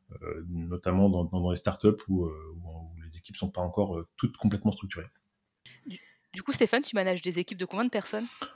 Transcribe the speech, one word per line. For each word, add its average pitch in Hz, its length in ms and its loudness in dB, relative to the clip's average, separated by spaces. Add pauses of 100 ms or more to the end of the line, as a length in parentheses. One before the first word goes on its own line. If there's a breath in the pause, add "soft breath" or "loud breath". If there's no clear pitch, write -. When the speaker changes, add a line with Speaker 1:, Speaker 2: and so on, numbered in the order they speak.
(240)
Speaker 1:
euh, 80 260 -8
notamment 90 640 2
dans, 87 140 2
dans, 87 160 0
dans 90 100 4
les 90 40 2
startups - 340 4 (180)
où, 92 180 2
euh, 80 60 -4 (240)
où, 85 120 -12
où 82 360 -14
les 80 140 -16
équipes - 180 -18
sont 95 160 -4
pas 90 100 -4
encore, 90 360 0
euh, 85 100 -8 (100)
toutes - 200 0
complètement 104 340 2
structurées. 95 340 -8 (800 soft breath)
Speaker 2:
Du, 190 120 -12 (360 soft breath)
du 185 80 -12
coup, 277 120 -4
Stéphane, 240 280 4
tu - 140 -4
manages 185 260 2
des 175 160 -2
équipes 180 220 -4
de 185 60 -2
combien 208 200 -2
de 247 60 0
personnes ? 214 340 -2 (300 loud breath)